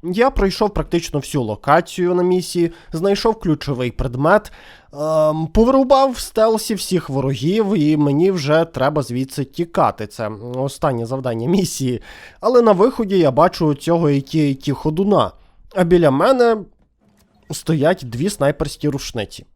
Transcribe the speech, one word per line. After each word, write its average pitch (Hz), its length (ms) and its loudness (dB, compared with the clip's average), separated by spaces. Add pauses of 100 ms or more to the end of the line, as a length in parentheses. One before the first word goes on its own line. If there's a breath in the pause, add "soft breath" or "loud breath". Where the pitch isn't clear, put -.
Я 202 280 2
пройшов 202 400 0
практично 165 500 -4
всю 135 240 -4
локацію 165 680 0
на 180 80 0
місії, 180 500 0 (200 loud breath)
знайшов 202 480 0
ключовий 139 500 -2
предмет, 131 640 0 (400 loud breath)
ем, 156 540 0
повирубав 269 640 4
в 240 60 -10
стелсі 220 560 0
всіх 185 340 -4
ворогів, 139 680 -2
і 151 200 2
мені 147 340 2
вже 160 340 2
треба 151 380 -2
звідси 131 420 -6
тікати. 139 640 -2
Це 107 220 -8 (280)
останнє 131 500 -4
завдання 123 420 -6
місії. 160 540 -2 (380 loud breath)
Але 240 220 2
на 220 100 4
виході 202 460 2
я 156 120 4
бачу 151 440 2
цього 165 360 0
І 139 100 2
Ті 156 200 -4
Ей 143 140 0
Ті 143 180 -6
ходуна, 156 600 0 (420)
а 180 100 2
біля 170 260 4
мене 226 460 2 (960)
стоять - 540 0
дві 123 260 -4
снайперські 147 580 -2
рушниці. - 680 -8